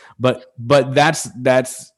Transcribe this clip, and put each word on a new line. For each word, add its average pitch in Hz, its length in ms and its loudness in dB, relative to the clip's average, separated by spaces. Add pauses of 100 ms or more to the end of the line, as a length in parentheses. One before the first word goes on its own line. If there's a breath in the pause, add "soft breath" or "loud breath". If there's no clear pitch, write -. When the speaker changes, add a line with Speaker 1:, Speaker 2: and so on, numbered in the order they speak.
Speaker 1:
<laughs> - 180 -20
Speaker 2:
But, 123 380 -4
but 131 360 0
that's, 151 360 0 (120)
that's 127 560 -2